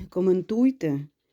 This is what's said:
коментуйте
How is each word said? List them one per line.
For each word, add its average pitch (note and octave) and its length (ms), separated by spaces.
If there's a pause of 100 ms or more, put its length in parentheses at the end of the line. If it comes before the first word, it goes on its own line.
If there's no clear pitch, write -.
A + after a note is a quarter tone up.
(100)
коментуйте F#3 1000 (240)